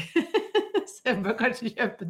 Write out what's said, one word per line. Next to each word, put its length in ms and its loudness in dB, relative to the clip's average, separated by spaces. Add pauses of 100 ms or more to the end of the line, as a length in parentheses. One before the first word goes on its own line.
(420)
<laughs> 500 0
så 180 -4
jeg 120 2
bør 180 0
kanskje 340 0
kjøpe 360 -2